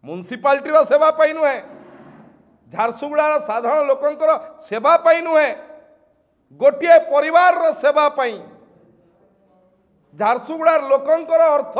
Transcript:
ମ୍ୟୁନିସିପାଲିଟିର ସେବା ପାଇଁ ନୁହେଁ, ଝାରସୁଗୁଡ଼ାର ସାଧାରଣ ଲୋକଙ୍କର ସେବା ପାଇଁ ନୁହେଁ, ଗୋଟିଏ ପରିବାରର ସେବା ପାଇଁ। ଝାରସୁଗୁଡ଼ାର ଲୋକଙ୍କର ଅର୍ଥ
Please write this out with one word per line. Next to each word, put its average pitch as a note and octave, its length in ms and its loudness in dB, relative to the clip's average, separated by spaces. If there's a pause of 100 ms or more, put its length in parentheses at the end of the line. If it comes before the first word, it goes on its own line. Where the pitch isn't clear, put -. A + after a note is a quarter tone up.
ମ୍ୟୁନିସିପାଲିଟିର C4 720 -4 (120)
ସେବା D4+ 240 2
ପାଇଁ D#4 200 0
ନୁହେଁ, D4 280 -2 (1120)
ଝାରସୁଗୁଡ଼ାର D4 600 -2 (120)
ସାଧାରଣ A#3 440 -2
ଲୋକଙ୍କର D4 420 -2 (340)
ସେବା A3+ 280 0 (120)
ପାଇଁ E4 160 4
ନୁହେଁ, D#4+ 280 0 (1120)
ଗୋଟିଏ C#4+ 360 4 (160)
ପରିବାରର E4 520 2 (160)
ସେବା D4 260 2 (100)
ପାଇଁ। A#3+ 200 -4 (1800)
ଝାରସୁଗୁଡ଼ାର D4 720 -2
ଲୋକଙ୍କର D#4 540 0 (140)
ଅର୍ଥ - 220 -6